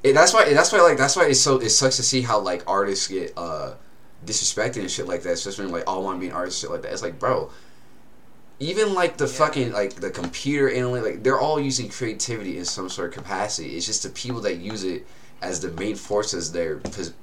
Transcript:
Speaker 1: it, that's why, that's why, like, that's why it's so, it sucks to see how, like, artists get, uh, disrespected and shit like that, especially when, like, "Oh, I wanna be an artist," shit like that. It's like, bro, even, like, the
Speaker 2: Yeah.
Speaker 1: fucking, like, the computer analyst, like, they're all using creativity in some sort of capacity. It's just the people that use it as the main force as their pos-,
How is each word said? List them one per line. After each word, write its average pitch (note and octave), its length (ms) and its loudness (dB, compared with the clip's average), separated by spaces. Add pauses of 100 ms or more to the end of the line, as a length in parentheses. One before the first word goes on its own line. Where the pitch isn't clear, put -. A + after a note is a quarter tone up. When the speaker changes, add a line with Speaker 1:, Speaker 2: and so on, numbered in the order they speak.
Speaker 1:
it, C3+ 100 8
that's E3 200 8
why, E3+ 200 8
that's E3 180 6
why, G3+ 100 8
like, E3 160 8
that's C3+ 180 4
why F3+ 100 6
it's C#3+ 140 4
so, - 200 4
it A#2 100 0
sucks C3 280 4
to B2+ 60 0
see C3 180 2
how, A2+ 180 2
like, F2+ 280 -2
artists G2 400 0
get, F#2 280 -4
uh, D#2 380 -6 (520)
disrespected - 560 0
and F#2 100 -4
shit E2+ 160 -4
like F2 160 -4
that, F2 100 0
especially G2 320 -6
when, F2+ 100 -6
like, E2+ 120 -4
"Oh, F#2 140 -2
I - 20 -4
wanna F#2+ 160 -4
be F2+ 80 -6
an E2+ 60 -8
artist," F2+ 260 -4
shit - 120 -6
like E2+ 120 -6
that. - 80 -8
It's - 120 -6
like, E2 160 -6
bro, A2+ 300 0 (1120)
even, G3 340 0
like, F3 240 2
the D3 80 2
Speaker 2:
Yeah. B2+ 80 -2
Speaker 1:
fucking, C#3 380 2
like, G2+ 240 -2
the F#2 140 -6
computer C#3 600 0
analyst, B2 340 -2
like, A2 180 -6
they're C3 160 4
all D3+ 200 2
using C3 300 -2
creativity G#2+ 680 -6
in F2+ 80 -8
some F#2 240 -6
sort F2 200 -6
of - 60 -14
capacity. F#2 640 -4
It's E2+ 80 -4
just G#2+ 180 -2
the G2 60 -6
people A#2+ 320 -8
that G2 160 -2
use G2+ 260 -8
it F2 220 -4 (340)
as F2+ 200 -6
the F2 100 -6
main G2 260 -4
force G#2 380 -2
as E2 180 -6
their E2 260 -4
pos-, E2+ 460 -8